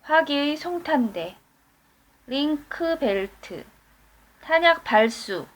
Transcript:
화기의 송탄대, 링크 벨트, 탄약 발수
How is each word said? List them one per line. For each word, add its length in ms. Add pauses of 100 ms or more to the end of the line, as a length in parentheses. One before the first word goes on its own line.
화기의 560
송탄대, 800 (880)
링크 720
벨트, 680 (760)
탄약 420
발수 720